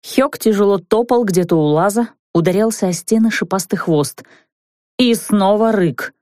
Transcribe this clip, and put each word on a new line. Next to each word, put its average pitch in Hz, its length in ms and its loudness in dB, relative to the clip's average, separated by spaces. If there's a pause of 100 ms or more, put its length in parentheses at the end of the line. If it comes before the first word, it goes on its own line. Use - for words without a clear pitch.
Хёк 277 320 -2
тяжело 202 420 2
топал 233 440 0
где-то 175 320 0
у 160 80 2
лаза, 196 460 0 (240)
ударялся 185 540 0
о 185 60 -2
стены 220 380 0
шипастый 190 480 -4
хвост. 147 440 -2 (760)
И 240 160 2
снова 208 560 0
рык. 175 500 -2